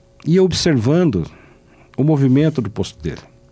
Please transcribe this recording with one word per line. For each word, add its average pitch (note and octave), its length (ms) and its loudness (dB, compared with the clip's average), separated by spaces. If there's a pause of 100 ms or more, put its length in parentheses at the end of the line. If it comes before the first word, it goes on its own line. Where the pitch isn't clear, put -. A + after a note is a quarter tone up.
(260)
E F3 140 2
observando D3+ 880 0 (720)
o C3 60 0
movimento C#3 580 2
do G#2 80 -6
posto - 340 -8
dele. - 160 -8 (320)